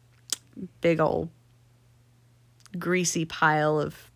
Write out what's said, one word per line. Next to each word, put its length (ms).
big 200
old 280
greasy 460
pile 540
of 380